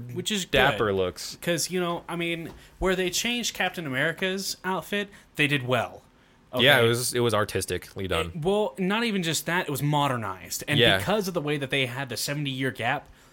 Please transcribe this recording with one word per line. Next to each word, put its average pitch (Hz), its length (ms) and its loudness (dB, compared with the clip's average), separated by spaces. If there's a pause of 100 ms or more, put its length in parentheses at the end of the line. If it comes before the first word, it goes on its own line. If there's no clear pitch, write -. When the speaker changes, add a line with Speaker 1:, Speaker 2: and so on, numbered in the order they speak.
(120)
Speaker 1:
which 170 180 -6
is 202 140 -2
Speaker 2:
dapper 127 440 2
Speaker 1:
good. 98 80 2
Speaker 2:
looks. 92 460 -2
Speaker 1:
'Cause, 170 300 -2
you 180 80 -2
know, 175 300 -4
I 170 80 -4
mean, 170 340 -4 (280)
where 185 180 2
they 185 120 2
changed 233 460 -2
Captain 180 320 -2
America's 165 800 -2
outfit, 190 420 -2 (300)
they 147 100 4
did 139 180 0
well. 120 360 0 (580)
Speaker 2:
Yeah, 131 200 8
Speaker 1:
Okay? 117 60 6
Speaker 2:
it 117 40 6
was, 120 240 0
it 123 80 0
was 117 120 2
artistically 98 760 -2
done. 85 260 0
Speaker 1:
It, 160 60 -8
well, 202 360 0
not 202 280 0
even 196 180 0
just 160 220 -2
that, 175 240 0
it - 20 -2
was 127 100 -4
modernized. 123 840 -2
And 147 100 2
Speaker 2:
Yeah. 110 200 8
Speaker 1:
because 185 320 0
of 180 40 -6
the 170 60 0
way 147 160 -2
that 139 140 -4
they 135 160 0
had 123 240 -6
the 113 80 -6
seventy-year 135 540 -2
gap, 131 360 -4 (260)